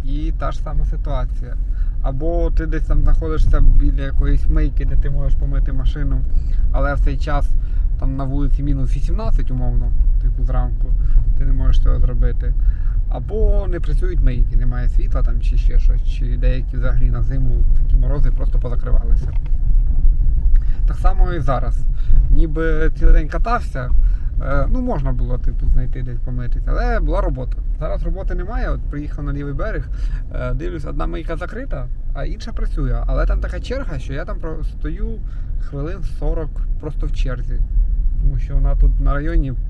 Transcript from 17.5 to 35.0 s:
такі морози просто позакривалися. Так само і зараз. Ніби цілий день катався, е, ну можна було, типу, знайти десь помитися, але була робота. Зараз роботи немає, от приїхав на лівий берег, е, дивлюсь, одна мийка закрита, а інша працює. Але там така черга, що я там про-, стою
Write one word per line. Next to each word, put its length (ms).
такі 180
морози 360
просто 280
позакривалися. 720
Так 100
само 360
і 60
зараз. 400
Ніби 680
цілий 180
день 140
катався, 640
е, 280
ну 120
можна 300
було, 260
типу, 320
знайти 340
десь 160
помитися, 480
але 320
була 220
робота. 360
Зараз 240
роботи 320
немає, 340
от 120
приїхав 440
на 80
лівий 200
берег, 360
е, 200
дивлюсь, 320
одна 220
мийка 300
закрита, 500
а 120
інша 260
працює. 560
Але 180
там 140
така 200
черга, 400
що 140
я 120
там 140
про-, 240
стою 560